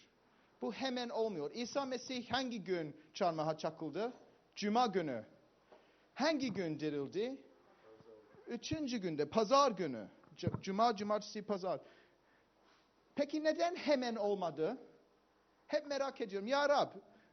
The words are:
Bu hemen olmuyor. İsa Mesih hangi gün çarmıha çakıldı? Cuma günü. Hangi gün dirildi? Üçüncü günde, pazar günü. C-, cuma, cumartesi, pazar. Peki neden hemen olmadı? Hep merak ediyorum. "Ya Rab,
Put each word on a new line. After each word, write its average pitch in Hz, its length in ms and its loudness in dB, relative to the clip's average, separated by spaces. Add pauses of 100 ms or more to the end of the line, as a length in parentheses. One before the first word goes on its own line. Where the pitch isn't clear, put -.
(640)
Bu 247 100 -2
hemen 247 360 -2
olmuyor. 196 460 -2
İsa 240 300 -2
Mesih 254 460 -6
hangi 240 340 -2
gün 165 320 -2 (180)
çarmıha 160 440 0
çakıldı? 165 540 -4 (440)
Cuma 214 300 4
günü. 156 380 -2 (880)
Hangi 269 380 0
gün 165 280 -2
dirildi? 156 560 -2 (1080)
Üçüncü 247 520 -4
günde, 170 300 0
pazar 254 420 6
günü. 135 380 -4 (280)
C-, - 140 -2 (120)
cuma, 208 340 4
cumartesi, 208 460 -4
pazar. 185 380 -2 (1300)
Peki 302 300 -2
neden 330 320 2
hemen 254 400 2
olmadı? 190 600 0 (880)
Hep 294 200 -2
merak 269 340 -2
ediyorum. 196 280 -4
"Ya 285 200 4
Rab, 277 220 6 (420)